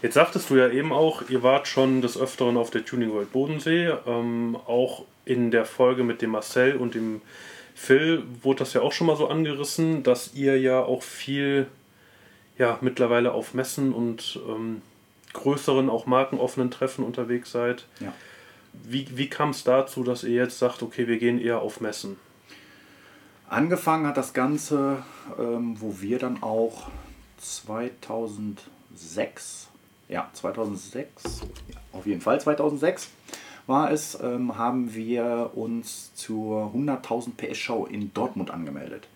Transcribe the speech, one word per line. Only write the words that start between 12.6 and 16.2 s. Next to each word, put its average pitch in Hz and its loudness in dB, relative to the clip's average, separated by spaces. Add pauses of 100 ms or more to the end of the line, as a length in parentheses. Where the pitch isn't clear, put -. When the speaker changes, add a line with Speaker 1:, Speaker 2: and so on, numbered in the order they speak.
Speaker 1:
mittlerweile 120 4
auf - -4
Messen 127 0
und, 117 -4
ähm, 113 -6 (540)
größeren, 135 2
auch 113 -2
markenoffenen 127 2